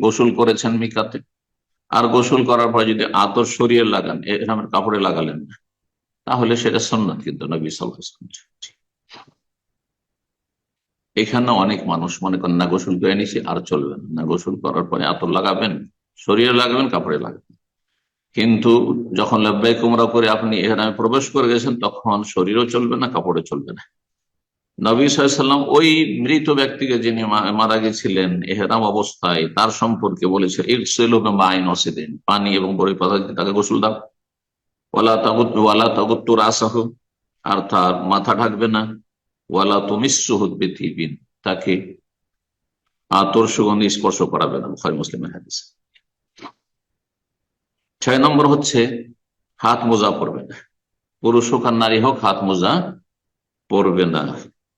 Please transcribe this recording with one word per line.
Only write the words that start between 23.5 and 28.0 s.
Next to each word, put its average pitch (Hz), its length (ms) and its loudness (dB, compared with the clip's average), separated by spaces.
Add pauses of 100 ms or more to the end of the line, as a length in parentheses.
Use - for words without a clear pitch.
না। - 100 -16 (1000)
নবী 120 240 4
সাল্লাল্লাহু 139 340 2
আলাইহি 139 220 2
ওয়াসাল্লাম 139 40 -6
ওই 156 520 4
মৃত 151 300 0
ব্যক্তিকে, 135 480 0
যিনি 113 260 -2
মা-, 104 280 0
মারা 110 260 2
গেছিলেন 95 640 -2